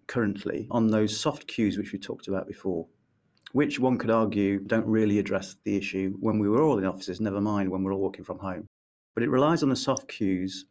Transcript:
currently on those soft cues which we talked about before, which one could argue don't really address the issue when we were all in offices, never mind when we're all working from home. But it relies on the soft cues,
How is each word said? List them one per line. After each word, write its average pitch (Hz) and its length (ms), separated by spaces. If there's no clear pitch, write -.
currently 104 640
on 113 180
those 107 320
soft - 280
cues 104 320
which - 120
we 98 60
talked - 300
about 95 200
before, 90 380
which 143 260
one 127 180
could 113 140
argue 101 480
don't 110 260
really 110 320
address 98 460
the 104 120
issue 98 440
when 110 180
we 104 100
were 117 140
all 147 160
in 95 80
offices, 95 340
never 104 220
mind 101 300
when 95 100
we're 95 120
all 98 80
working 92 220
from 90 140
home. 92 300
But 117 80
it 143 80
relies 147 320
on 139 60
the 127 60
soft - 320
cues, 95 640